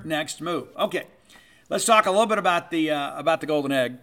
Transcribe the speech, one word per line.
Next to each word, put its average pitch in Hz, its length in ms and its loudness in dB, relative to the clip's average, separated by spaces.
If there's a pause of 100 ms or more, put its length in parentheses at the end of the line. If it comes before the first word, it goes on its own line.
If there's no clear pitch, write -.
next 156 360 -6
move. 160 360 -6
Okay, 180 300 -4 (600)
let's - 160 -2
talk 214 220 6
a 196 40 0
little 214 160 4
bit 214 120 0
about 175 320 0
the, 160 200 0
uh, 143 280 -4
about 156 220 0
the 151 60 -8
Golden 143 260 0
Egg. 123 300 0